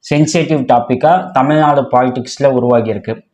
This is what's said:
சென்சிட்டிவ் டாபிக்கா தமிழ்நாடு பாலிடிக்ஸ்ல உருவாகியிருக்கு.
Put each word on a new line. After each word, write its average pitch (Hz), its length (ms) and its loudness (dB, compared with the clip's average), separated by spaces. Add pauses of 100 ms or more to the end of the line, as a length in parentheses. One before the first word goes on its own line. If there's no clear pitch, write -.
சென்சிட்டிவ் 151 600 0
டாபிக்கா 127 500 2 (180)
தமிழ்நாடு 147 500 2
பாலிடிக்ஸ்ல 127 680 -2
உருவாகியிருக்கு. 113 640 -2 (200)